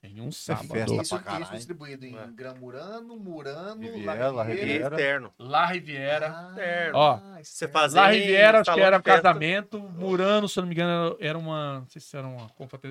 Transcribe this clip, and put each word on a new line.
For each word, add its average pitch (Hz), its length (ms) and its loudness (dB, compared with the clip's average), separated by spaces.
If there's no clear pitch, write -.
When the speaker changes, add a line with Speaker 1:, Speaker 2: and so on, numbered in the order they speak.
Speaker 1:
Em 101 200 -18
um 127 80 -12
Speaker 2:
É - 20 -12
Speaker 1:
sábado. 151 380 -10
Speaker 2:
festa 113 260 -4
Speaker 3:
Isso, 107 200 -6
Speaker 2:
pra - 100 -10
caralho. 95 180 -8
Speaker 3:
isso 92 120 -14
distribuído 139 500 -16
em 123 120 -18
Speaker 4:
É. 110 100 -16
Speaker 3:
Gran 127 280 -16
Murano, 190 640 -16
Murano, 180 640 -14
Speaker 2:
Viviera, 113 460 -6
Speaker 3:
La 135 40 -4
Speaker 2:
La 120 120 -4
Speaker 3:
Riviera. 113 280 -6
Speaker 2:
Riviera. 147 240 -4
Speaker 4:
Externo. 139 420 -2
Speaker 1:
La 143 280 -2
Riviera. 151 680 -4
Speaker 3:
Ah, 175 180 -16
Speaker 4:
Externo. 175 460 -4
Speaker 1:
Ó, 143 180 6
Speaker 3:
externo. 147 280 -14
Speaker 4:
Você - 240 -10
faz 151 260 2
Speaker 1:
La 196 220 8
Speaker 4:
em 214 60 4
Speaker 1:
Riviera, 202 400 8
acho - 20 4
que 185 80 0
Speaker 4:
salão 190 140 6
Speaker 1:
era 190 100 8
um 185 40 6
Speaker 4:
de 180 40 -12
festa. 190 200 8
Speaker 1:
casamento. 185 580 2
Murano, 190 680 0
se - 100 -8
eu 190 40 0
não 180 80 -4
me 170 60 -6
engano, 170 440 -2
era 156 180 -4
uma, 151 440 -8
não 127 80 -18
sei 135 120 -20
se - 140 -18
era 135 100 -10
uma 123 260 -14
confrate-, 135 400 -18